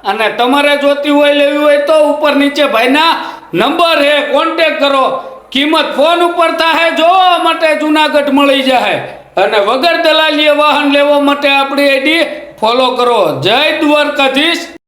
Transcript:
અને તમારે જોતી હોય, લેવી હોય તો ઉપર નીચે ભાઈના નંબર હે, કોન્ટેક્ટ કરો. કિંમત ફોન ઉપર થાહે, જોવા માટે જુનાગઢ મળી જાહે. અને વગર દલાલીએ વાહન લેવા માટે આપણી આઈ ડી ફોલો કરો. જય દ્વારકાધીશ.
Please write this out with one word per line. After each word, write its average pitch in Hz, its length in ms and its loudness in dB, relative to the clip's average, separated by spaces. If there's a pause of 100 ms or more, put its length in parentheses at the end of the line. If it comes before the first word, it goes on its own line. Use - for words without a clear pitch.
અને 214 220 -2 (120)
તમારે 285 380 2
જોતી 285 340 -2
હોય, 285 240 2
લેવી 285 300 2
હોય 294 140 4
તો 285 160 0 (160)
ઉપર 294 240 0
નીચે 277 400 0
ભાઈના 277 380 2 (420)
નંબર 302 480 0
હે, 294 120 2 (180)
કોન્ટેક્ટ 320 460 -2
કરો. 277 260 0 (460)
કિંમત 302 460 0
ફોન 339 260 2
ઉપર 339 300 0
થાહે, 330 340 0 (140)
જોવા 359 380 2
માટે 330 440 0
જુનાગઢ 294 480 0
મળી 277 320 2
જાહે. 233 320 0 (420)
અને 208 220 0
વગર 254 460 0
દલાલીએ 311 580 2
વાહન 294 300 0
લેવા 285 280 2
માટે 285 280 0
આપણી 277 400 0
આઈ 269 120 0
ડી 311 220 0 (380)
ફોલો 240 260 0 (100)
કરો. 240 220 0 (240)
જય 208 160 0 (220)
દ્વારકાધીશ. 294 840 0 (240)